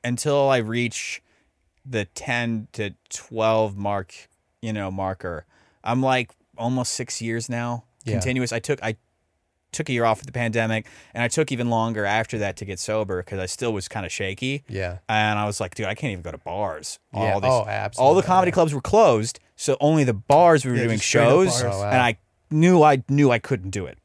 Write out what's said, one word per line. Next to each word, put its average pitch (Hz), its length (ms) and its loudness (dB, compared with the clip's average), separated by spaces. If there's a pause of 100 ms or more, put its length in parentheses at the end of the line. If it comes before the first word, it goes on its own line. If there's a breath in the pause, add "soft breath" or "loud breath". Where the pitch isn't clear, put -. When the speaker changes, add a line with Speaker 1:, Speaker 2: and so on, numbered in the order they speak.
Speaker 1:
until 139 460 0
I 131 80 4
reach 117 640 -4 (640)
the 117 200 -4
ten 117 680 -4
to 104 180 -4 (180)
twelve 110 640 0
mark, 101 380 -4 (480)
you 110 100 -6
know, 101 200 -6
marker. 95 540 -6 (380)
I'm, 123 180 -2
like, 131 300 0 (260)
almost 123 360 -2
six - 280 -8
years 117 280 -6
now, 120 340 -6 (200)
Speaker 2:
Yeah. 110 100 -4
Speaker 1:
continuous. 127 400 -2
I 117 60 -2
took, 139 240 -4
I 113 120 -4 (760)
took 151 180 -6
a 131 40 0
year 117 120 2
off 110 140 2
with - 80 -16
the 127 60 -14
pandemic, 113 540 -2 (260 loud breath)
and 120 100 -4
I 120 40 0
took 156 240 0
even 120 180 -2
longer 113 360 -2
after 110 340 -2
that 98 180 -4
to 101 80 -10
get 95 140 -10
sober 98 440 -4
'cause 101 160 -10
I 92 60 -4
still 120 280 -4
was 98 140 -6
kinda 98 220 -8
shaky. 127 580 -6
Speaker 2:
Yeah. 92 300 -6 (120)
Speaker 1:
And 107 300 2
I 104 60 -2
was 104 140 -4
like, 92 160 -6
"Dude, 110 120 -6
I 104 80 -4
can't 127 160 -6
even 90 120 -10
go 85 80 -10
to 76 60 -12
bars." 85 640 -8 (140)
Speaker 2:
Yeah. 98 200 0
Speaker 1:
All 101 80 0
these, 127 80 0
Speaker 2:
Oh, 131 40 4
Speaker 1:
all 110 120 2
the 104 60 -8
Speaker 2:
absolutely. 117 520 2
Speaker 1:
comedy 185 280 2
clubs 165 220 2
were 135 80 -4
closed, 135 580 4 (160)
so - 240 -2
only 151 240 4
the 123 100 2
bars 147 520 6
we 127 60 -2
were 120 60 0
Speaker 3:
Yeah, 117 80 2
Speaker 1:
doing 113 120 0
Speaker 3:
just 101 100 -2
straight 117 160 4
up 120 60 6
Speaker 1:
shows, 160 320 4
Speaker 3:
bars. 117 140 -2
Speaker 2:
Oh, 95 60 -4
wow. 101 100 -2
Speaker 1:
and 127 100 4
I 117 160 2 (320)
knew, 165 340 6
I 139 260 6
knew 139 220 4
I 117 80 2
couldn't 98 320 -6
do 98 140 -6
it. - 200 -16